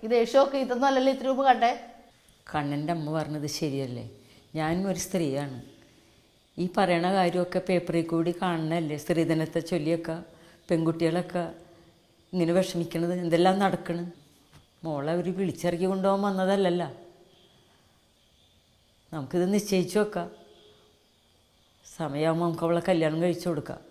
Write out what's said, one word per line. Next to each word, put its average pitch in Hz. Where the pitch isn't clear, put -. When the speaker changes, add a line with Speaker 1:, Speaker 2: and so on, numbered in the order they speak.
Speaker 1:
ഈ 220
ദേഷ്യമൊക്കെ 269
ഇതൊന്നും 247
അല്ലല്ലോ 269
ഇത്തിരി 262
മുമ്പ് 269
കണ്ടേ. 233
Speaker 2:
കണ്ണൻ്റെ 147
അമ്മ 156
പറഞ്ഞത് 151
ശരിയല്ലേ, 135
ഞാനും 165
ഒരു 170
സ്ത്രീയാണ്. 143
ഈ 170
പറയണ 180
കാര്യമൊക്കെ 180
പേപ്പറിൽ 170
കൂടി 165
കാണണല്ലേ, 160
സ്ത്രീധനത്തെ 160
ചൊല്ലിയൊക്കെ 165
പെൺകുട്ടികളൊക്കെ 165
ഇങ്ങനെ 170
വിഷമിക്കണത്, 170
എന്തെല്ലാം 170
നടക്കണ്. 180
മോളെ 147
അവർ 175
വിളിച്ചിറക്കി 175
കൊണ്ടുപോകാൻ 196
വന്നതല്ലല്ലോ. 185
നമുക്കിത് 160
നിശ്ചയിച്ചു 196
വെക്കാം, 180
സമയമാകുമ്പോൾ 160
നമുക്ക് 165
അവളെ 170
കല്യാണം 160
കഴിച്ചു 170
കൊടുക്കാം. 151